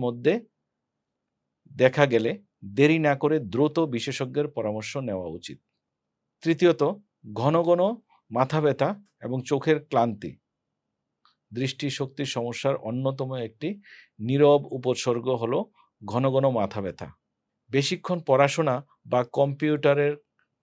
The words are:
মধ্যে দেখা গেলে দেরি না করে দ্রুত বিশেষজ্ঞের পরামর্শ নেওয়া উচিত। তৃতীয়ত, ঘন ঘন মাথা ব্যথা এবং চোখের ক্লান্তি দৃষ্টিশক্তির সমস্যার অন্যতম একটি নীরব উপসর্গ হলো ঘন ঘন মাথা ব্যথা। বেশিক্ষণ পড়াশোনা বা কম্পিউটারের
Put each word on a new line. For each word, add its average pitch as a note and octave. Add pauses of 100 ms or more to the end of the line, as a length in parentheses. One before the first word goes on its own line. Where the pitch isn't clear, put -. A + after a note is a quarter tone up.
মধ্যে A#2+ (1400)
দেখা C3
গেলে A#2 (440)
দেরি D3+ (100)
না C#3+
করে D3+ (180)
দ্রুত D3 (160)
বিশেষজ্ঞের C3
পরামর্শ G#2+ (160)
নেওয়া F#2 (100)
উচিত। - (840)
তৃতীয়ত, E3 (580)
ঘন C#3+ (120)
ঘন F3 (500)
মাথা C3+
ব্যথা C#3 (360)
এবং B2 (120)
চোখের D3+ (120)
ক্লান্তি A2+ (1300)
দৃষ্টিশক্তির C3+
সমস্যার A#2+ (140)
অন্যতম C3 (180)
একটি D3 (580)
নীরব C#3+ (160)
উপসর্গ B2 (140)
হলো A#2+ (520)
ঘন B2 (100)
ঘন C3+ (140)
মাথা G2+
ব্যথা। F2 (640)
বেশিক্ষণ F3 (120)
পড়াশোনা C#3 (360)
বা B2 (160)
কম্পিউটারের C#3+ (500)